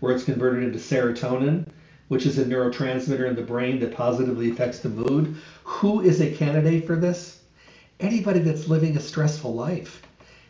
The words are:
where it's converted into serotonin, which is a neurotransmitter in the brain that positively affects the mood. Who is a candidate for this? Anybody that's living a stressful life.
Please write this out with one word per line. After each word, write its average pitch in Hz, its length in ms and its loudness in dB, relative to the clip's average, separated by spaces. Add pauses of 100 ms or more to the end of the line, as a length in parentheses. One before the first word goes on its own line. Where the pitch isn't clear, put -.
where 123 120 2
it's - 120 -2
converted 123 380 0
into 110 140 -4
serotonin, 127 880 0 (440)
which 131 160 2
is 135 120 0
a 135 60 2
neurotransmitter 127 840 0
in 120 80 -2
the 117 40 -4
brain 123 380 -2
that 117 160 -4
positively 120 540 0
affects 123 300 -2
the - 100 -6
mood. 131 480 0 (260)
Who 202 380 0
is 175 180 6
a 151 160 0
candidate 156 500 2
for 170 120 0
this? 175 440 -2 (600)
Anybody 196 380 2
that's 156 280 0
living 156 300 2
a - 20 -6
stressful - 540 -2
life. 139 480 -6 (480)